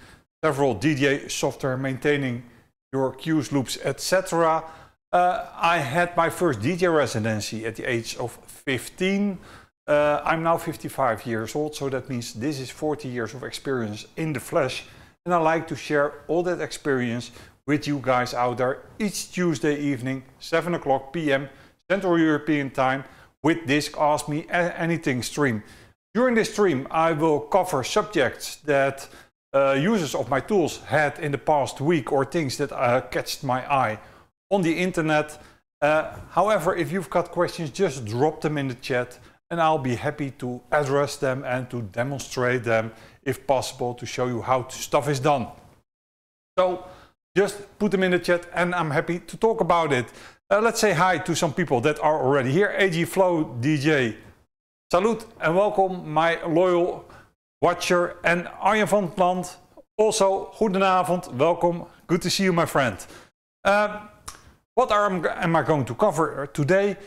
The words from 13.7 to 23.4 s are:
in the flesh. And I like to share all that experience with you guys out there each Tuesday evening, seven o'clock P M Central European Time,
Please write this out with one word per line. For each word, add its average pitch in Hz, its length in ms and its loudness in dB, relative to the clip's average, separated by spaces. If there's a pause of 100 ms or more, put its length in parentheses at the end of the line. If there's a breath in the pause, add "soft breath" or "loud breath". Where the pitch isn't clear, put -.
in 160 160 -4
the 127 80 -4
flesh. 131 440 -2 (420 loud breath)
And 175 80 -2
I 170 60 4
like 160 300 2
to 151 60 -6
share 147 520 -2
all 170 160 0
that 170 180 -2
experience 123 720 -2 (340 loud breath)
with 143 220 -2
you 143 120 -2
guys 127 360 0
out 123 240 0
there 127 240 -2 (160)
each - 320 -6
Tuesday 160 480 0
evening, 131 420 -4 (160)
seven 165 380 -2
o'clock 135 380 -2
P 156 200 0
M 135 160 -2 (400 loud breath)
Central 185 300 2
European 147 500 2
Time, 131 340 0 (380 loud breath)